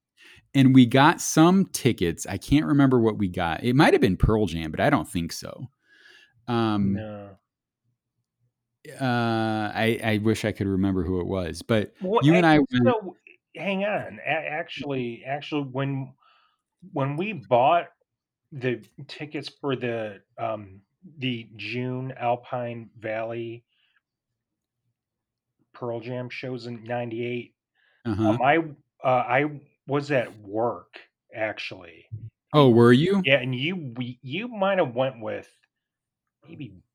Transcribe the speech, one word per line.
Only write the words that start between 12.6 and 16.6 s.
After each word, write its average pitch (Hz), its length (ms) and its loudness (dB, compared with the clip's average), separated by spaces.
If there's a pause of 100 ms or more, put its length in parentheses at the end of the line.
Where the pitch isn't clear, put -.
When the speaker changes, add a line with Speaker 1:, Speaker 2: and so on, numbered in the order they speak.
Speaker 2:
so, 220 300 0 (420)
hang 190 260 -4
on. 135 400 -6
A-, - 60 -6
actually, 147 960 -6
actually, 143 380 -6
when, 135 500 -6 (800)